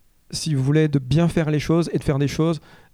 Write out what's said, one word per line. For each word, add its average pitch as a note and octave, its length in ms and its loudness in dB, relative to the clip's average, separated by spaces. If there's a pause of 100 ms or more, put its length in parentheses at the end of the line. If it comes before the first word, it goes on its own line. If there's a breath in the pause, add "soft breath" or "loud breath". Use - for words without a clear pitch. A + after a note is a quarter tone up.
(320)
si D#3 240 -4
vous C3 80 0
voulez, D#3 240 2
de C#3+ 100 0
bien C#3+ 300 2
faire D#3 240 -2
les D3+ 80 0
choses D#3+ 340 0
et E3+ 60 -2
de - 40 -6
faire C#3+ 140 0
des C#3+ 100 0
choses D#3+ 320 -2 (340 loud breath)